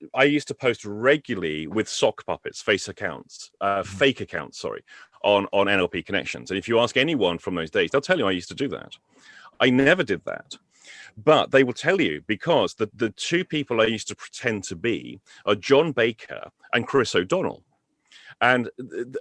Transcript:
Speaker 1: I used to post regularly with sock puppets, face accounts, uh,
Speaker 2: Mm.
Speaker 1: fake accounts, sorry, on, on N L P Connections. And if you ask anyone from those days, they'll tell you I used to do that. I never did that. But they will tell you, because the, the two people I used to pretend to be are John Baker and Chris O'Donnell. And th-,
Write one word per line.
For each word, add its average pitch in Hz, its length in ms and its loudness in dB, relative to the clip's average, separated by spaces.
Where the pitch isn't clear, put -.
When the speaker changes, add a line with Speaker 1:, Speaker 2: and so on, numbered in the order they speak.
Speaker 1:
I 131 120 4
used 147 240 0
to 135 40 -6
post - 320 -2
regularly 101 840 -2
with 104 220 -2
sock - 360 0
puppets, - 360 -8
face 104 260 0
accounts, - 720 -10
uh, 98 220 0
Speaker 2:
Mm. 92 60 -8
Speaker 1:
fake 110 340 0
accounts, - 380 -8
sorry, 64 240 -8
on, 101 280 4
on 98 160 4
N 98 120 2
L 90 100 2
P 87 140 -6
Connections. 73 480 -6
And 95 60 -2
if 92 120 -6
you 113 100 4
ask 117 160 0
anyone 127 440 2
from 92 160 -6
those 80 160 -6
days, 87 200 2
they'll 135 80 0
tell 180 100 2
you 110 80 0
I 95 40 2
used 90 180 -6
to 90 60 -12
do 143 140 -4
that. 50 240 -12
I 131 100 4
never 135 340 4
did 98 220 -4
that. - 320 -12
But 120 340 4
they 135 140 6
will 120 80 -4
tell 190 260 0
you, 78 280 -2
because 110 480 0
the, 107 180 -2
the 113 160 -2
two 175 340 -4
people 135 380 -2
I 110 40 6
used 113 240 -2
to 104 60 -10
pretend - 500 -6
to 92 100 -10
be 80 440 -6
are 104 100 2
John 139 360 4
Baker 117 600 -4
and 120 140 0
Chris 127 280 0
O'Donnell. 104 480 -2
And 123 360 4
th-, 117 300 -8